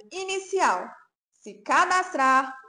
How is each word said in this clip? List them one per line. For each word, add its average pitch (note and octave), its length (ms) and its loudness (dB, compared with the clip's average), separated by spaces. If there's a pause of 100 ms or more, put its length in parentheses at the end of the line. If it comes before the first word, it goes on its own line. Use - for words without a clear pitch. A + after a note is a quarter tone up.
(100)
inicial, F#4 800 -2 (440)
se - 300 -20
cadastrar, C#4+ 880 2 (160)